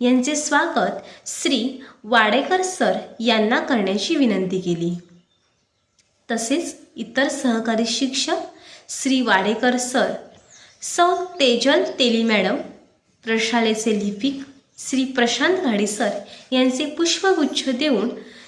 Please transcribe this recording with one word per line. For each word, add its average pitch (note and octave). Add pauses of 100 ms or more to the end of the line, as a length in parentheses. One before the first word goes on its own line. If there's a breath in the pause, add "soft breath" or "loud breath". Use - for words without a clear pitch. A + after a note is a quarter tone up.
यांचे B3+
स्वागत C#4+ (360 loud breath)
श्री C4 (220 loud breath)
वाडेकर A#3
सर C4 (280)
यांना A3+
करण्याची G#3
विनंती F#3+
केली. F3 (1300)
तसेच C4 (200)
इतर C4
सहकारी A3+
शिक्षक - (520 loud breath)
श्री C4
वाडेकर A3
सर, A#3+ (680 loud breath)
सौ F4 (240)
तेजल C4+ (160)
तेली A#3
मॅडम, G#3+ (680)
प्रशालेचे A3
लिपिक C4+ (360)
श्री C4
प्रशांत C4
घाडे A3
सर G#3+ (420 loud breath)
यांचे B3+
पुष्पगुच्छ E4
देऊन A#3+ (380 loud breath)